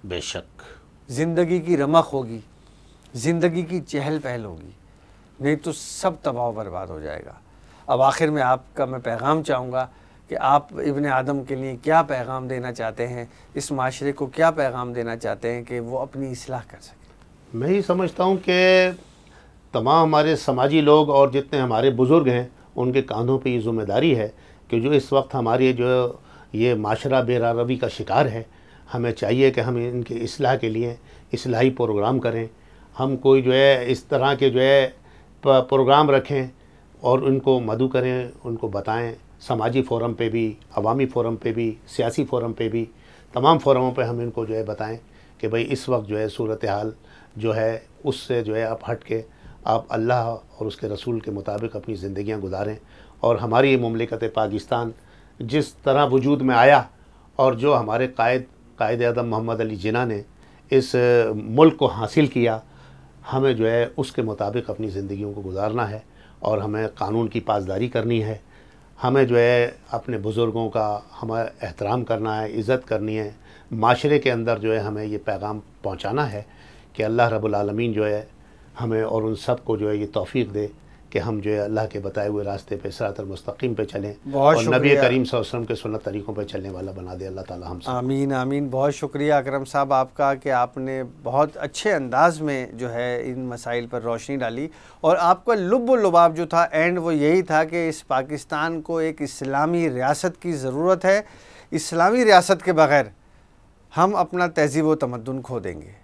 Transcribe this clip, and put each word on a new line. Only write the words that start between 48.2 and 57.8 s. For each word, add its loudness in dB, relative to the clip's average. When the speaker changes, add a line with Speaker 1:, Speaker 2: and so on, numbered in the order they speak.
Speaker 1:
जो -4
है -2
आप -6
हट -6
के -6
आप 0
अल्लाह 0
और -10
उसके -8
रसूल -6
के -10
मुताबिक -6
अपनी -8
ज़िंदगियां -6
गुजारें। -6
और 4
हमारी 4
ये 6
मुमलिकत -2
पाकिस्तान -2
जिस -2
तरह 4
वजूद 2
में 2
आया 8
और 4
जो 2
हमारे 0